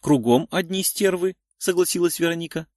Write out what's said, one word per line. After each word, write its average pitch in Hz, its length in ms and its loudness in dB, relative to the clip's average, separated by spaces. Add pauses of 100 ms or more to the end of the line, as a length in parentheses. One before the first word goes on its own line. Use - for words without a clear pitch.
"Кругом 131 500 2
одни 185 320 -2
стервы", 185 520 -2 (220)
согласилась 175 600 0
Вероника. 165 580 -4